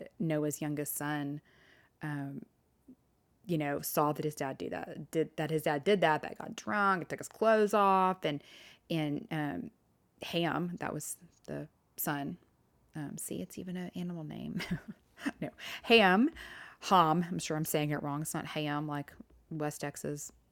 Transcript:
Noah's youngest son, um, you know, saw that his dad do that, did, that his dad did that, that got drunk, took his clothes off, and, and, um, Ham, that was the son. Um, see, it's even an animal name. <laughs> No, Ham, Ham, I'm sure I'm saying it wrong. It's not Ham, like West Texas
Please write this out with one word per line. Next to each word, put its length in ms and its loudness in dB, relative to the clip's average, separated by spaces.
Noah's 420 0
youngest 340 -4
son, 460 -4
um, 420 -6
you 120 0
know, 240 -2
saw 320 2
that 100 -6
his 120 -2
dad 220 -4
do 120 -8
that, 420 -10
did, 260 0
that 140 -2
his 120 0
dad 200 0
did 180 4
that, 200 4
that 160 -10
got 180 -10
drunk, 520 0
took 120 -6
his 100 -10
clothes 440 4
off, 500 6
and, 180 0
and, 420 -2
um, 400 -4
Ham, 560 -2
that 140 -6
was 240 -8
the 220 -8
son. 400 -4
Um, 220 -8
see, 240 -8
it's 180 -12
even 180 -8
an 180 -10
animal 280 -8
name. 420 -8
<laughs> 40 -8
No, 80 -6
Ham, 480 8
Ham, 460 6
I'm 120 -4
sure 180 -2
I'm 80 0
saying 240 0
it 140 -2
wrong. 180 -4
It's 140 -6
not 100 -4
Ham, 420 -4
like 240 -6
West 320 -4
Texas 500 -8